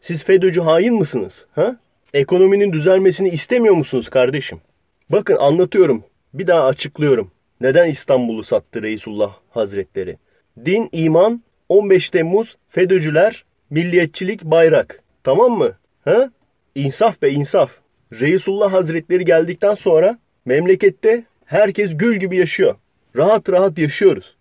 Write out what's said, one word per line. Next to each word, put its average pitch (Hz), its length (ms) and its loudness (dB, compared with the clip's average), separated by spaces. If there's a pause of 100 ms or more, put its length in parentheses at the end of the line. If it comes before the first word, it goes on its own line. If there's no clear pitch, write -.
Siz 170 220 -10
fedücü 185 380 2
hain 170 320 2
misiniz? 135 580 -6
Ha? 226 260 -4 (360)
Ekonominin 190 600 2
düzelmesini 185 560 2
istemiyor 214 460 0
musunuz 135 340 -4
kardeşim? 131 520 -2 (480)
Bakın - 260 0
anlatıyorum. 143 680 2 (300)
Bir 165 140 -8
daha 165 180 2
açıklıyorum. 143 680 -2 (300)
Neden 156 280 2
İstanbul'u 123 540 -4
sattı - 380 -4
Resulullah 104 520 -6 (160)
Hazretleri? 98 680 -8 (480)
Din, 208 260 -2
iman, 170 500 0 (280)
on 202 200 2
beş 185 200 2
Temmuz, 180 480 -2 (120)
fedücüler, 175 760 0 (240)
milliyetçilik, 175 720 -2
bayrak. 160 600 2 (200)
Tamam 208 280 2
mı? 214 200 0 (340)
Ha? 240 260 0 (440)
İnsaf 143 460 -2
be 143 80 2
insaf. 143 420 -2 (400)
Resulullah 185 640 -2
Hazretleri 175 520 -2
geldikten 165 500 0
sonra 190 440 0 (260)
memlekette 190 800 0 (220)
herkes 196 520 -2
gül 220 180 0
gibi 185 220 -4
yaşıyor. 151 380 0 (400)
Rahat 196 340 0
rahat 180 280 0
yaşıyoruz. 160 640 0